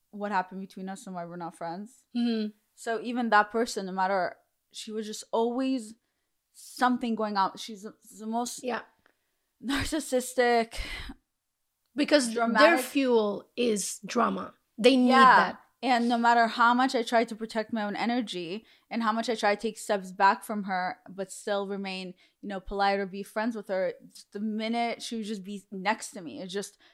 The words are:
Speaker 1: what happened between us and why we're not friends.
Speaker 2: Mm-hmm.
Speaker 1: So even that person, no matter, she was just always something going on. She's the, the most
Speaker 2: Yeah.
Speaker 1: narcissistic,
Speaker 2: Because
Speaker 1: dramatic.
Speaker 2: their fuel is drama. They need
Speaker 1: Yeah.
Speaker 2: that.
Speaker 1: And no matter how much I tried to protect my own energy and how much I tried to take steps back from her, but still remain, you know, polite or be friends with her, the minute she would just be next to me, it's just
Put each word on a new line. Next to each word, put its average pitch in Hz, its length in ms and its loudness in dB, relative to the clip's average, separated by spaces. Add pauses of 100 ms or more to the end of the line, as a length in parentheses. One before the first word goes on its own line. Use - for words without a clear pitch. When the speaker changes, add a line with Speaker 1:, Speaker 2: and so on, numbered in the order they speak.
(120)
Speaker 1:
what 208 200 -8
happened 190 300 -4
between 190 260 -12
us 190 200 -14
and 185 80 -12
why 170 100 -10
we're 170 100 -14
not 170 220 -12
friends. 180 460 -12 (120)
Speaker 2:
Mm-hmm. 226 340 0 (260)
Speaker 1:
So 226 260 -6
even 233 300 -4
that 208 200 6
person, 226 360 -2
no 180 40 -8
matter, 190 440 0 (360)
she - 200 -14
was 214 160 -6
just 214 240 -12
always 240 640 0 (580)
something 247 600 0
going 208 200 -4
on. 190 220 2
She's 202 240 -14
the, 208 140 -16 (240)
the 220 80 -12
most 240 360 -6
Speaker 2:
Yeah. 240 180 -6 (840)
Speaker 1:
narcissistic, 254 1120 0 (1200)
Speaker 2:
Because 269 380 2
Speaker 1:
dramatic. 233 260 2
Speaker 2:
their 330 180 8
fuel 240 760 0
is 220 500 -2
drama. 190 480 -2 (240)
They 254 180 6
need 247 140 4
Speaker 1:
Yeah. 254 260 10
Speaker 2:
that. 170 240 4 (220)
Speaker 1:
And 240 260 2
no 240 100 2
matter 233 300 4
how 233 260 4
much 262 220 2
I 226 80 0
tried 233 260 2
to 220 60 -10
protect 220 380 -6
my 214 100 -4
own 208 140 -4
energy 202 680 -4 (240)
and 226 140 -4
how 247 80 2
much 226 180 -2
I 220 60 -2
tried 208 200 2
to 220 120 -4
take 214 100 -6
steps 190 340 -4
back 196 320 4
from 208 200 -6
her, 185 340 -2 (120)
but 190 220 -8
still 202 360 -4
remain, 190 460 -8 (280)
you 202 60 -12
know, 190 140 -8
polite 196 380 0
or 202 60 -4
be 196 160 -10
friends 220 340 -4
with 202 120 -10
her, 185 260 -2 (380)
the 202 80 -12
minute 220 600 -4
she 233 160 -8
would 220 80 -6
just 202 180 -8
be 202 280 -12
next 196 400 -4
to 214 100 -14
me, 143 200 -12
it's 180 120 -10
just 196 240 -8 (160)